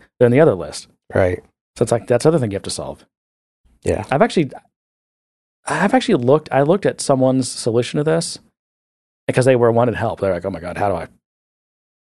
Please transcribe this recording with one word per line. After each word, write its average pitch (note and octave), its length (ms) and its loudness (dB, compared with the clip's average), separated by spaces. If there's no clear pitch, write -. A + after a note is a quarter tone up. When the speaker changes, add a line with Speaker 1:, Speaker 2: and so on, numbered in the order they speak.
Speaker 1:
they're B2 80 6
in A#2+ 60 4
the C3 80 4
other C#3+ 140 4
list. D#2 320 -12
Speaker 2:
Right. F#2 280 0
Speaker 1:
So - 60 -2
it's A#2 100 0
like, A2+ 140 -2
that's A#2+ 180 0
the D#3 60 4
other E3 80 0
thing A#2 140 -2
you G2 40 -8
have F#2 60 -8
to F#2+ 80 -12
solve. - 340 -12
Speaker 2:
Yeah. E2 280 -2
Speaker 1:
I've D3 120 2
actually, D3 280 0
I've F3 280 0
actually G#3+ 300 2
looked, D3 280 2
I C3+ 100 2
looked E3 240 0
at - 140 -2
someone's C3 500 0
solution A#2+ 480 -2
to D3 60 -2
this D#3+ 340 -4
because B2+ 180 0
they B2+ 120 4
were A#2 160 4
wanted A#2 240 2
help. G2 240 -6
They're F#2+ 120 0
like, F2 120 -6
"Oh G2 60 -4
my F2 100 -10
God, F2 160 -10
how G2+ 120 -2
do F#2+ 80 -2
I, E2 120 -10